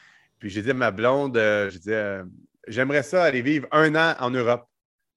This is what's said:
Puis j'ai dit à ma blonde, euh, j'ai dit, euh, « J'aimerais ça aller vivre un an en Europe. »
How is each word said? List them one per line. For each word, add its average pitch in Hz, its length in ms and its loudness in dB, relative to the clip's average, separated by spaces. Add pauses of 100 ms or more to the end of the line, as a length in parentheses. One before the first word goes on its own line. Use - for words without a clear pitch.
(380)
Puis 104 100 -10
j'ai 101 140 -6
dit 123 80 -2
à 135 40 2
ma 123 160 0
blonde, 123 460 0
euh, 104 320 2
j'ai 90 100 -14
dit, 98 140 -6
euh, « 101 320 -4 (440)
J'aimerais 131 340 0
ça 180 220 0
aller 131 180 2
vivre 139 280 -2
un 156 240 4
an 160 240 2
en 123 120 -2
Europe. » 120 360 0 (500)